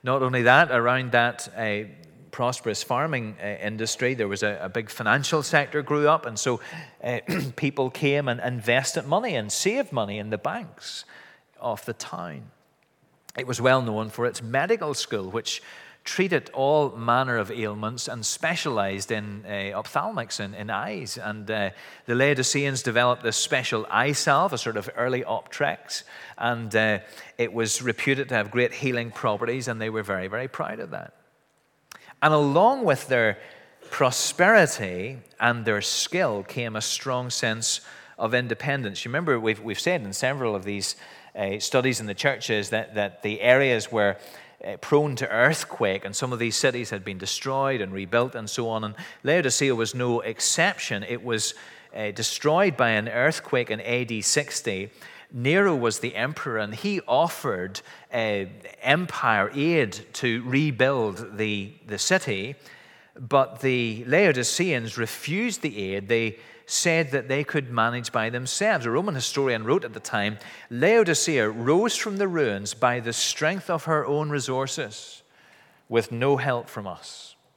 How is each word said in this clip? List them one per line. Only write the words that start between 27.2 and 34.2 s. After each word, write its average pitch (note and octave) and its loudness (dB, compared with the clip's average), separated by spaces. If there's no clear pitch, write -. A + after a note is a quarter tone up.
it A#2 0
was A2+ 0
reputed B2+ 0
to B2+ 0
have G#2 0
great A#2+ 2
healing A#2+ -2
properties, A#2+ -2
and A2+ -4
they A2 -2
were A2 -4
very, F#2+ -4
very A#2 -6
proud - -6
of - -10
that. G1+ -12
And D3+ 6
along F3+ 6
with C#3 2
their A2+ 4
prosperity B2+ 4